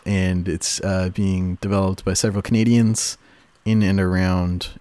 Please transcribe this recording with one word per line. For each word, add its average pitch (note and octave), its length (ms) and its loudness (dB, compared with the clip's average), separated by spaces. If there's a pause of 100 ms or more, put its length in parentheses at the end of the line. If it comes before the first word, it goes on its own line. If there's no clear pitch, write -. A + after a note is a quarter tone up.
and F#2 420 0
it's, - 320 -4
uh, F#2 300 -2
being F#2 460 -2
developed G2 480 -2
by F#2 100 0
several G2+ 280 -2
Canadians A2+ 760 2 (460)
in A2 180 2
and G2 180 2
around F2+ 680 0 (100)